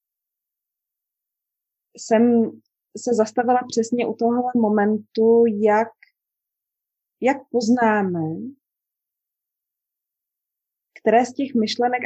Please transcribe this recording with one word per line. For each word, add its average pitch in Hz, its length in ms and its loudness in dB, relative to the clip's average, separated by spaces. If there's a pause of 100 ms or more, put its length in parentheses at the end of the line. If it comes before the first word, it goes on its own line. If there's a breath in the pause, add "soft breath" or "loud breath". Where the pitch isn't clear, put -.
(2000)
jsem 233 640 2 (380)
se 240 160 -4
zastavila 233 540 0
přesně 233 380 -2
u 220 80 -4
tohohle 240 420 -2
momentu, 214 880 2
jak, 214 460 0 (1300)
jak 269 160 2 (140)
poznáme, 214 680 0 (2750)
které 233 200 4
z 254 60 -12
těch 269 220 -6
myšlenek 240 520 -2